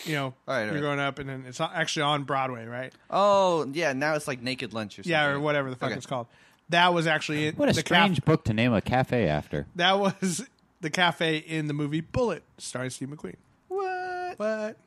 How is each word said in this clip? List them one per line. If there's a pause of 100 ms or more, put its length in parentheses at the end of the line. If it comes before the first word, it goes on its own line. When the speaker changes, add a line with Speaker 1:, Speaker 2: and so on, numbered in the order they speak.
Speaker 1:
You
know,
Speaker 2:
All (120)
right,
all
Speaker 1:
you're
Speaker 2:
right.
Speaker 1:
going
up,
and
then
it's
actually
on
Broadway,
right? (180)
Speaker 2:
Oh,
yeah,
now
it's,
like,
Naked
Lunch
or
something.
Speaker 1:
Yeah,
or
whatever
the
fuck
Speaker 2:
Okay.
Speaker 1:
it's
called. (400)
That
was
actually
in
Speaker 3:
What
a
Speaker 1:
the
Speaker 3:
strange
Speaker 1:
caf-
Speaker 3:
book
to
name
a
cafe
after.
Speaker 1:
That
was (340)
the
cafe
in
the
movie
Bullitt, (140)
starring
Steve
McQueen. (340)
Speaker 2:
What?
Speaker 1:
What? (100)